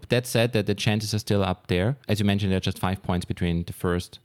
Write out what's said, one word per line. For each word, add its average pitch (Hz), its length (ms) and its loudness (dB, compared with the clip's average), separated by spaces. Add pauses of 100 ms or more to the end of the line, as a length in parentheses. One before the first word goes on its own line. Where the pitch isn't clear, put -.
That 123 160 2
said, 117 280 2
that 104 120 2
the 104 80 2
chances 107 400 -2
are 107 140 0
still 101 160 2
up 92 240 -2
there. 95 280 2 (120)
As 104 120 0
you 107 60 2
mentioned, 101 260 2
there 95 60 2
are 92 140 -2
just - 80 -8
five 95 240 -2
points 90 200 0 (100)
between 87 360 0
the - 40 -6
first 87 520 -2